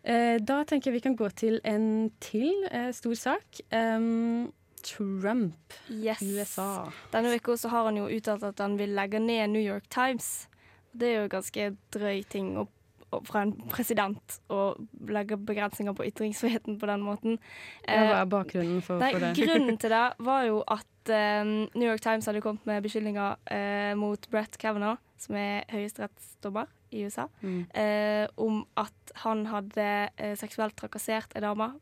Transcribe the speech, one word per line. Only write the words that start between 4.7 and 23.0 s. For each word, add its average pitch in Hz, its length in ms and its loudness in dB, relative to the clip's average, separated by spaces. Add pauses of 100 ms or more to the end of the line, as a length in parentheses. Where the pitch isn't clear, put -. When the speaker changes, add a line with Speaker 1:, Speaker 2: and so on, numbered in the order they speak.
Speaker 1:
Trump, 196 720 0 (340)
Speaker 2:
Yes. 220 320 -2
Speaker 1:
U 202 180 -2
S 208 200 -6
A. 190 320 -4 (200)
Speaker 2:
Denne 233 280 2
uka 233 180 0
så 226 140 -4
har 233 160 2
han 214 100 2
jo 202 120 -2
uttalt 214 360 -2
at 202 140 -4
han 202 180 0
vil 202 180 -2
legge 196 240 0
ned 226 320 2
New 214 140 2
York 202 240 -4
Times. - 600 -2 (440)
Det 240 160 0
er 220 140 2
jo 202 60 -2
ganske 202 420 -2 (200)
drøy 202 380 -2
ting 190 280 -2
å, 208 100 -2 (460)
å, - 120 -4
fra 208 180 0
en 202 120 0 (160)
president 214 680 -2 (140)
å 196 240 0 (340)
legge 208 320 -2
begrensninger 208 560 -2
på - 100 -4
ytringsfriheten 214 720 -2
på 214 80 -4
den 202 140 0
måten. 214 380 -2 (500)
Speaker 1:
Ja, 220 60 4
hva 214 180 8
Speaker 2:
Eh, 190 80 6
Speaker 1:
er 190 60 4
bakgrunnen 180 560 2
for, 180 180 -2
Speaker 2:
nei, 269 120 4
Speaker 1:
for 180 80 2
det? 170 160 2
Speaker 2:
grunnen 294 440 4
til 233 100 0
det 226 140 6 (120)
Speaker 1:
<laughs> - 20 -20
Speaker 2:
var 262 260 2
jo 214 240 2
at, - 400 -6
eh, 208 360 4
New 214 440 2
York 220 140 2
Times 220 240 2
hadde 214 160 0
kommet 214 240 -4
med 208 180 0
beskyldninger, 208 520 -2 (100)